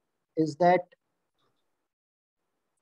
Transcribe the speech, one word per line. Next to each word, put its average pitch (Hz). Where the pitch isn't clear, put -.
is 156
that 180